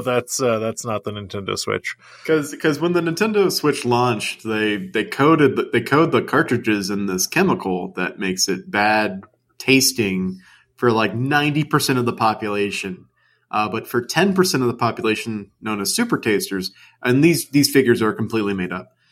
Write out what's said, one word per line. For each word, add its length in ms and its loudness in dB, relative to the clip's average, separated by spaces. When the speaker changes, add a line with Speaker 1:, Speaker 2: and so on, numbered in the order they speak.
Speaker 1:
that's, 380 -2
uh, 160 2
that's 260 -6
not 200 -6
the 80 -8
Nintendo 460 -8
Switch. 380 -6
Speaker 2:
'Cause, 340 0
'cause 200 0
when 120 0
the 80 2
Nintendo 520 0
Switch 320 0
launched, 600 0
they, 320 0
they 280 -2
coated 520 4
the, 160 -2
they 80 2
code 320 2
the 100 4
cartridges 680 0
in 160 -4
this 200 -2
chemical 680 -2
that 220 -4
makes 300 -2
it 220 -4
bad 520 0
tasting 800 2
for, 160 4
like, 220 2
ninety 500 0
percent 340 0
of 80 0
the 60 0
population. 920 -4
Uh, 180 -2
but 180 -8
for 180 -2
ten 300 2
percent 280 2
of 60 2
the 60 0
population 760 -2
known 200 -4
as 140 -2
super 240 0
tasters, 520 -2
and 220 2
these, 260 2
these 200 2
figures 320 6
are 100 2
completely 420 -2
made 180 -4
up. 200 -10